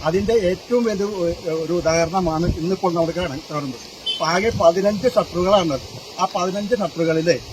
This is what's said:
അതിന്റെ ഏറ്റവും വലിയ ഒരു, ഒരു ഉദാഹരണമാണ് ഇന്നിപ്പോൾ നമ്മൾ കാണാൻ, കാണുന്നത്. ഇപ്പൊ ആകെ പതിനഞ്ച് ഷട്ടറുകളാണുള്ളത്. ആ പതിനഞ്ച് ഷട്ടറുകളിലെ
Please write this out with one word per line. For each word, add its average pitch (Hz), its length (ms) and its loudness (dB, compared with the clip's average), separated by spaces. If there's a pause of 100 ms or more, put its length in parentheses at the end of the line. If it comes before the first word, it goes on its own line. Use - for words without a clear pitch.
അതിന്റെ 190 300 2
ഏറ്റവും 226 500 2
വലിയ 208 220 0
ഒരു, 175 440 -2
ഒരു 160 240 -2
ഉദാഹരണമാണ് 165 840 2
ഇന്നിപ്പോൾ 180 360 0
നമ്മൾ 165 180 2
കാണാൻ, 165 300 -4 (100)
കാണുന്നത്. 143 600 -8
ഇപ്പൊ - 140 -2
ആകെ 185 260 2 (100)
പതിനഞ്ച് 190 460 4
ഷട്ടറുകളാണുള്ളത്. 180 720 2 (380)
ആ 190 160 0
പതിനഞ്ച് 196 400 0
ഷട്ടറുകളിലെ 165 640 0 (140)